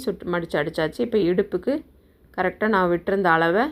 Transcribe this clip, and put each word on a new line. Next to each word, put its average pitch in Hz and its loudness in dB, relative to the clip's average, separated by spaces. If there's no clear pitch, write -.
சுட்-, - -6
மடிச்சு 175 -4
அடிச்சாச்சு. 156 -2
இப்போ 240 0
இடுப்புக்கு 190 0
கரெக்டா 185 -2
நான் 190 2
விட்டிருந்த 190 0
அளவை 170 4